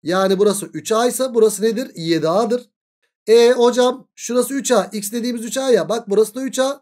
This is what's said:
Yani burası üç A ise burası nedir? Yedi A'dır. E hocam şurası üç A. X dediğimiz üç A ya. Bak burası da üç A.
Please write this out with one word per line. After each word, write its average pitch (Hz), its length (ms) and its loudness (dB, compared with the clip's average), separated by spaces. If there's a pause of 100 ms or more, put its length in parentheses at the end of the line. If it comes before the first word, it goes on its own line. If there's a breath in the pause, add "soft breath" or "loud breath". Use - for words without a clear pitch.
Yani 190 360 0
burası 196 260 2
üç 156 260 -10
A 226 160 0
ise 247 260 -4
burası 214 300 2
nedir? 226 320 -2
Yedi 160 340 -2
A'dır. 226 400 -2 (580)
E 233 240 6
hocam 247 640 2
şurası 240 380 -2
üç 254 180 -4
A. 196 220 2
X 202 180 -8
dediğimiz 240 340 -6
üç 240 120 -8
A 262 120 -4
ya. 175 200 2
Bak 220 200 -4
burası 208 260 0
da 262 60 -8
üç 254 180 -6
A. 269 220 -2